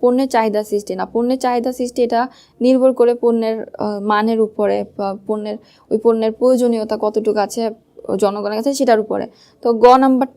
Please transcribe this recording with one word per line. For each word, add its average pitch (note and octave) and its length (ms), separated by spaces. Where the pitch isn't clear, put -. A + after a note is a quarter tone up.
পণ্যের B3+ 280
চাহিদা A3 360
সৃষ্টি G#3 300
না, F#3+ 120
পণ্যের A#3+ 320
চাহিদা B3 340
সৃষ্টি B3 300
এটা A#3 260
নির্ভর B3+ 320
করে A#3+ 220
পণ্যের, A3+ 480
আহ, G#3 380
মানের G#3+ 400
উপরে G#3 440
বা G3 200
পণ্যের, G#3+ 300
ওই A3 80
পণ্যের A3 340
প্রয়োজনীয়তা A#3 680
কতটুকু G#3+ 400
আছে G#3+ 300
জনগণের G3+ 400
কাছে C#4 160
সেটার B3 260
উপরে। G3+ 260
তো A#3 100
গ A#3+ 240
নাম্বার C4 400